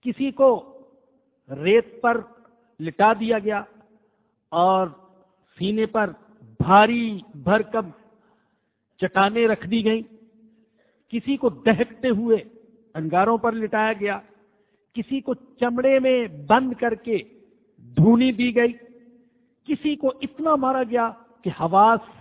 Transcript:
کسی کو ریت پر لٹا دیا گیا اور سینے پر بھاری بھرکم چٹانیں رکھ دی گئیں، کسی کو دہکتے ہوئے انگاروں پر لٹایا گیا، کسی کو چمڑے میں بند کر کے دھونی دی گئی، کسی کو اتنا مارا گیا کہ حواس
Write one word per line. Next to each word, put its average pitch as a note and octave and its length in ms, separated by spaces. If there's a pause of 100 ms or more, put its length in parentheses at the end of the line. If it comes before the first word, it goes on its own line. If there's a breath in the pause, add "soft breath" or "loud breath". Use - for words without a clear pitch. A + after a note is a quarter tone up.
کسی B3+ 260
کو C4+ 180 (1000)
ریت F3+ 520
پر A#3 180 (600)
لٹا G3 400
دیا A3 200
گیا G#3 220 (880)
اور F#3 360 (720)
سینے G#3+ 280
پر G#3+ 260 (480)
بھاری A3 460 (380)
بھرکم G#3+ 460 (1120)
چٹانیں G3+ 460
رکھ G#3 200
دی A3 180
گئیں، A3 160 (1120)
کسی B3 240
کو B3+ 120
دہکتے A#3 600
ہوئے A3+ 280 (580)
انگاروں F3+ 420
پر A#3 160
لٹایا A3 400
گیا، G3+ 260 (760)
کسی C4 240
کو C4 140 (260)
چمڑے B3+ 400
میں C4 180 (300)
بند B3 320
کر A#3 180
کے A3+ 200 (800)
دھونی A#3 340
دی A#3 240
گئی، A#3+ 180 (960)
کسی D4+ 280
کو C#4 160 (100)
اتنا D#4 340
مارا C4 280
گیا A#3 260 (340)
کہ F#3 60 (100)
حواس G3 500 (120)